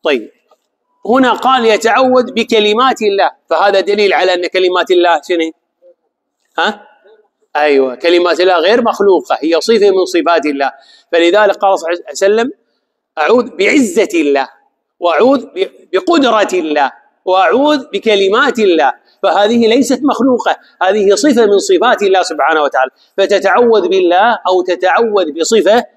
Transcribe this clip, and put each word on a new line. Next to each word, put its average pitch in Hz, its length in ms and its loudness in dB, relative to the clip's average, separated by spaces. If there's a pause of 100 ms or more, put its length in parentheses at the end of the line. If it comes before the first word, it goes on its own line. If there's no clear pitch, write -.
طيب، 131 280 -4 (720)
هنا 247 280 2
قال: 254 320 -2
"يتعوذ 226 640 0
بكلمات 226 720 0
الله"، 196 300 0 (180)
فهذا 190 300 0
دليل 202 340 -2
على 180 200 0
أن 175 140 -4
كلمات 180 440 -2
الله 175 380 2
شنو؟ 165 220 -2 (1080)
ها؟ 196 280 -6 (680)
أيوة، 139 400 0
كلمات 170 440 0
الله 180 200 2
غير 208 220 2
مخلوقة، 196 600 0
هي 160 200 0
صفة 208 300 2
من 185 140 0
صفات 165 400 -2
الله. 139 260 -4 (400)
فلذلك 180 440 2
قال 196 240 0
صلى 165 100 -8
الله 175 160 -6
عليه - 60 -18
وسلم: 220 400 0 (680)
"أعوذ 220 380 0
بعزة 208 580 0
الله، 143 360 0 (500)
وأعوذ 175 460 0
ب-، - 240 -8 (240)
بقدرة 220 600 0
الله، 151 380 -2 (340)
وأعوذ 247 680 0
بكلمات 208 680 0
الله"، 165 340 2 (300)
فهذه 214 440 2
ليست 247 360 0
مخلوقة، 247 540 -2 (240)
هذه 196 340 0
صفة 240 300 2
من 202 120 2
صفات 196 440 0
الله 190 200 0
سبحانه 156 400 -2
وتعالى، 131 300 -2 (260)
فتتعوذ 196 680 2
بالله 190 600 2
أو 185 140 0
تتعوذ 180 800 -2
بصفة 208 460 2 (100)